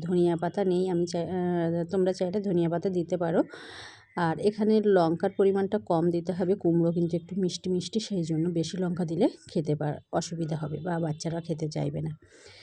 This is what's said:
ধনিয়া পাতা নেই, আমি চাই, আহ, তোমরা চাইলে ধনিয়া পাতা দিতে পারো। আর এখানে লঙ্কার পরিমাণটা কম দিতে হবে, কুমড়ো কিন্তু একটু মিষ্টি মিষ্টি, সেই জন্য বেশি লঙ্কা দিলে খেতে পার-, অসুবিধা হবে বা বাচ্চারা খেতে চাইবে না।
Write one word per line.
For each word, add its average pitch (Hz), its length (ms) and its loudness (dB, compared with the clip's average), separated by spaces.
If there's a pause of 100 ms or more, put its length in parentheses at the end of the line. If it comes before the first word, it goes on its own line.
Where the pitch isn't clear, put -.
ধনিয়া 170 360 4
পাতা 175 280 -2
নেই, 185 260 2
আমি 175 160 2
চাই, 175 180 -2
আহ, 170 680 0
তোমরা 185 220 2
চাইলে 185 280 -2
ধনিয়া 175 280 2
পাতা 170 200 0
দিতে 180 280 0
পারো। 170 260 2 (760)
আর 165 240 0
এখানে 214 440 4
লঙ্কার 185 460 4
পরিমাণটা 196 480 2
কম 170 320 2
দিতে 170 220 -2
হবে, 180 220 0
কুমড়ো 170 380 2
কিন্তু 170 240 0
একটু 180 240 -6
মিষ্টি 180 300 -2
মিষ্টি, 180 300 -2
সেই 196 240 -2
জন্য 160 240 0
বেশি 165 280 -2
লঙ্কা 180 280 -2
দিলে 170 240 2 (240)
খেতে 151 220 0
পার-, 151 260 -4 (120)
অসুবিধা 165 440 -4
হবে 151 240 -6
বা 170 180 -4
বাচ্চারা 165 420 -4
খেতে 160 280 -4
চাইবে 151 320 -4
না। 156 180 -8 (440)